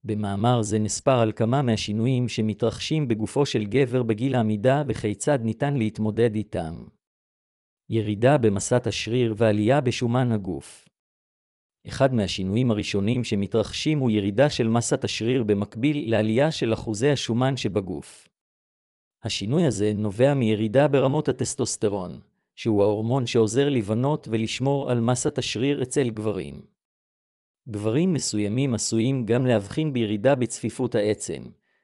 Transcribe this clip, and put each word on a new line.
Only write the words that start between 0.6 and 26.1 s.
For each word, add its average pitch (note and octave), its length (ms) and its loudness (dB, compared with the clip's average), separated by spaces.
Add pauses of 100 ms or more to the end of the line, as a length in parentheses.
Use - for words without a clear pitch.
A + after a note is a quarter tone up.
זה G#2+ 180 0
נספר A#2+ 400 2
על A2 120 4
כמה A#2+ 300 0
מהשינויים A#2 640 0
שמתרחשים A2+ 800 -2
בגופו A2+ 380 0
של A2 200 -2
גבר B2 380 0
בגיל A#2 320 0
העמידה A#2 520 2
וכיצד A2 540 -2
ניתן C#3 360 -2
להתמודד G#2+ 580 0
איתם. E2+ 480 -6 (1040)
ירידה A2 480 2
במסת A2+ 500 0
השריר A2+ 500 -2
ועלייה A2 440 4
בשומן B2 500 0
הגוף. F#2+ 560 -6 (1000)
אחד C3 260 2
מהשינויים G#2 580 0
הראשונים G#2 520 0
שמתרחשים A2 760 -2
הוא B2+ 120 2
ירידה G#2 380 2
של A#2 180 -2
מסת A#2 360 0
השריר A#2+ 400 -2
במקביל A2 680 -2
לעלייה A2 400 2
של A2+ 220 -2
אחוזי A2 360 -2
השומן C3 480 0
שבגוף. F#2 680 -6 (960)
השינוי A#2+ 420 0
הזה G#2 280 0
נובע G#2+ 400 2
מירידה A2+ 540 2
ברמות C#3+ 420 2
הטסטוסטרון, G2+ 880 -4 (360)
שהוא G#2 280 2
ההורמון A2+ 420 0
שעוזר A#2 440 2
לבנות B2+ 640 0
ולשמור B2+ 600 -2
על A#2+ 80 2
מסת B2 380 0
השריר C3+ 460 -2
אצל B2+ 260 0
גברים. G2 520 -6 (1080)